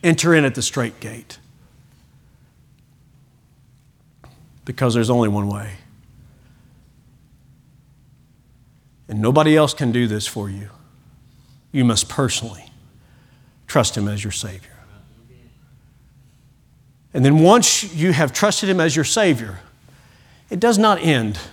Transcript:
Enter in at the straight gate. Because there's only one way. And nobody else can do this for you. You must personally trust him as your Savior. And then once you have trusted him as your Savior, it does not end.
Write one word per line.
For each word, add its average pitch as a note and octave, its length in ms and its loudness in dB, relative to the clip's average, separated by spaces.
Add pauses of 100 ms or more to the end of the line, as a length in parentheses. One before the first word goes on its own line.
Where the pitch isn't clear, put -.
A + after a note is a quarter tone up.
Enter E3+ 300 2
in D#3 100 4
at C3 120 -2
the B2 80 -6
straight - 360 -6
gate. A2+ 380 -18 (3250)
Because B2 300 -2
there's A#2 160 0
only A#2 180 2
one G2+ 180 -2
way. G2+ 260 -10 (3250)
And G#2+ 140 -8
nobody D3+ 340 4
else D3+ 200 2
can B2 160 -2
do A#2+ 160 0
this G#2 180 -4
for G#2 240 -10
you. G2 200 -12 (1000)
You C3 140 0
must A2+ 240 0
personally A#2 640 -6 (960)
trust - 280 0
him G2+ 120 -4
as G#2 160 -8
your G#2 80 -8
Savior. F#2+ 400 -14 (2500)
And B2+ 100 0
then C#3+ 140 6
once F#3+ 560 4
you E3+ 200 0
have C#3+ 200 0
trusted G3+ 340 -2
him F#3 120 0
as D#3 160 0
your D3+ 100 0
Savior, A2+ 540 -2 (880)
it F#3 100 -6
does A3+ 200 2
not G#3 240 4
end. A#2 340 0 (160)